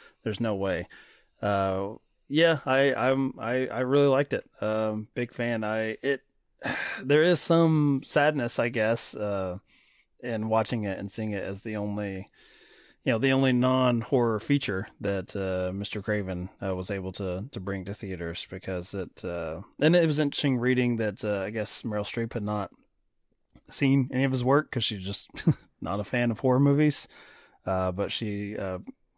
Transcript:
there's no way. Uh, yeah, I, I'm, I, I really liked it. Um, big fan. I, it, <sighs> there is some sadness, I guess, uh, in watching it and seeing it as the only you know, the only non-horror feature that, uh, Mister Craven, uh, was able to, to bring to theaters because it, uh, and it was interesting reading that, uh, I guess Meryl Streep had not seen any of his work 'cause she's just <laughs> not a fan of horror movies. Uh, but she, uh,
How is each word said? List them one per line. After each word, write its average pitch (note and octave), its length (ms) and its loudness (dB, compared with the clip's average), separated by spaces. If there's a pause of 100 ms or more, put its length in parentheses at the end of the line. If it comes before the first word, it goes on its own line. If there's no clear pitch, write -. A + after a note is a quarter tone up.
(240)
there's G#2+ 160 -4
no A2+ 160 0
way. F#2+ 320 -2 (520)
Uh, G2 500 0 (380)
yeah, D#3+ 380 4
I, C3+ 280 4
I'm, C3 440 0
I, B2+ 300 -2
I A#2 120 -4
really C#3 280 4
liked C#3 240 2
it. - 160 -4 (120)
Um, G#2+ 540 -2
big A#2+ 180 -4
fan. A#2 300 -2
I, A2 400 -2
it, C3+ 200 -2 (420)
<sighs> - 400 -6
there D3 180 6
is E3+ 160 4
some D#3 680 4
sadness, D3 540 2
I A#2+ 120 2
guess, A2+ 440 0
uh, G2 440 -2 (600)
in A2+ 280 -4
watching A2 340 2
it G2 160 -2
and G2+ 140 -8
seeing A2 180 -4
it G2+ 140 -4
as G2 180 -8
the G#2+ 140 -6
only G2+ 500 -4 (800)
you C3 80 2
know, A2+ 60 2
the C3+ 140 2
only C3 200 4
non-horror B2 880 2
feature G#2 460 0 (140)
that, G2 340 -2
uh, F#2 380 -2
Mister G2 300 -6
Craven, F#2+ 460 -4 (140)
uh, F#2+ 120 -2
was F#2 160 -6
able F#2+ 220 -6
to, F#2+ 380 -4
to G2+ 100 -10
bring F#2+ 260 -6
to G2 80 -6
theaters F2 540 -8
because F#2 460 -8
it, F#2+ 300 -8
uh, E2+ 380 -6 (180)
and E3 160 6
it E3+ 100 6
was D3 140 0
interesting C#3+ 380 0
reading B2 380 2
that, A2 280 -2
uh, G#2 160 0
I G2 100 -4
guess A2 320 -6
Meryl G#2 220 -2
Streep A2+ 300 -4
had G#2+ 100 -4
not G#2 260 -2 (1000)
seen C3+ 420 4
any C3 120 2
of C3 80 0
his B2 120 0
work C#3 260 2
'cause A#2 140 -2
she's G2 200 -4
just - 260 -6 (260)
<laughs> - 240 -20
not G2 200 -4
a G2+ 40 -6
fan A#2+ 260 0
of G#2+ 100 -4
horror B2+ 200 4
movies. C#3+ 480 4 (560)
Uh, F#2 280 0
but F#2 200 -4
she, G#2 440 -4
uh, F#2 220 -6 (400)